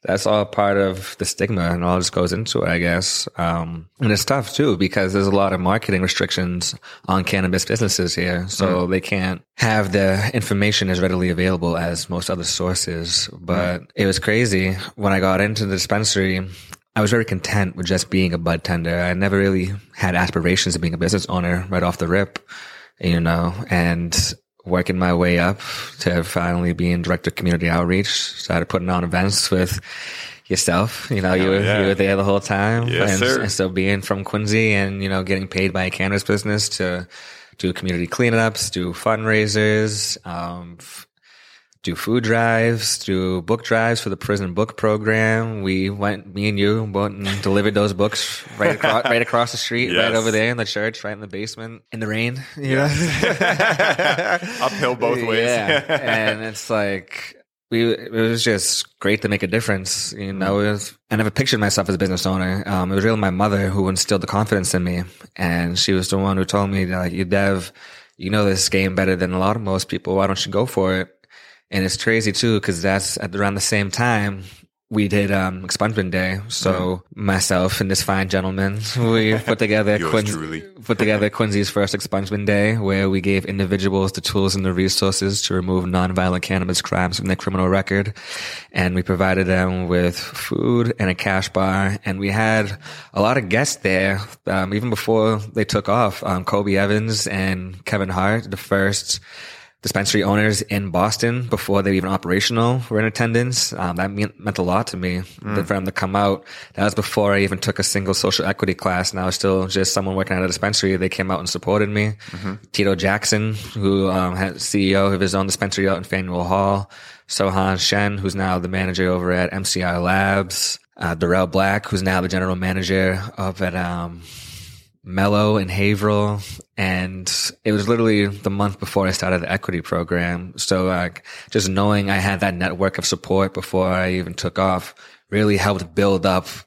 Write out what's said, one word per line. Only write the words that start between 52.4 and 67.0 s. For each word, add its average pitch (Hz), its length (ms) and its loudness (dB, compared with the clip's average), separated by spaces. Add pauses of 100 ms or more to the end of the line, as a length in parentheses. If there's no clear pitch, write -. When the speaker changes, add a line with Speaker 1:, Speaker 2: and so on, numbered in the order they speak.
Speaker 1:
You 135 220 0
Speaker 2:
Yes. 151 600 0
Speaker 1:
know? 175 1000 2 (220)
<laughs> - 20 0
Speaker 2:
<laughs> - 20 -
Uphill 156 300 0
both 120 320 0
ways. 113 220 2
Speaker 1:
Yeah. 123 400 2
Speaker 2:
<laughs> 147 140 0
Speaker 1:
And 110 420 0
it's 110 260 -10
like, 101 640 -4 (340)
we, 117 220 2
it - 200 -6
was 113 320 0
just - 560 0
great 104 220 2
to 104 60 0
make 101 140 0
a 101 60 -2
difference, 98 640 -2
you 98 200 -8
know. 95 260 0
Speaker 2:
Mm. 104 100 2
Speaker 1:
It - 40 2
was, - 260 -8 (120)
I 107 60 0
never 107 140 2
pictured 131 280 0
myself 101 300 2
as 98 60 2
a 90 40 -2
business 92 280 0
owner. 95 400 0
Um, 92 260 0
it - 40 -2
was 98 80 2
really 113 140 4
my 98 120 2
mother 98 400 2
who 95 180 0
instilled 95 340 0
the - 40 -6
confidence 101 480 0
in 90 100 0
me, 90 180 -2 (340)
and 87 420 0
she 98 160 2
was 92 160 0
the 98 80 0
one 98 180 0
who 92 80 2
told 101 260 0
me, 95 140 0
like, 90 280 -2